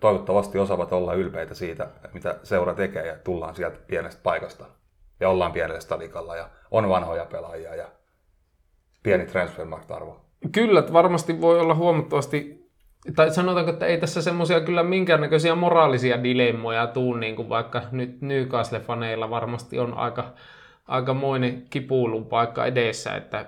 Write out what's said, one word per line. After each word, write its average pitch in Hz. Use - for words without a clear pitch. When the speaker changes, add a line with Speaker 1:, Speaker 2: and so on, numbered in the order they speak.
Speaker 1:
toivottavasti 101
osaavat 90
olla 87
ylpeitä 82
siitä, 85
mitä 85
seura 90
tekee 85
ja 80
tullaan 82
sieltä 82
pienestä 82
paikasta. 85
Ja 95
ollaan 90
pienellä 80
stadikalla 82
ja 85
on 110
vanhoja 85
pelaajia 82
ja 85
pieni 90
transfermarkt-arvo. 82
Speaker 2:
Kyllä, 208
että 147
varmasti 170
voi 170
olla 165
huomattavasti, 151
tai 160
sanotaanko, 175
että 165
ei 170
tässä 165
semmosia 170
kyllä 170
minkäännäköisiä 165
moraalisia 139
dilemmoja 117
tuu, 123
niin 110
kuin 110
vaikka 113
nyt 123
Newcastle-faneilla 117
varmasti 117
on 120
aika, 120
aikamoinen 131
kipuilun 120
paikka 117
edessä, 113
että 104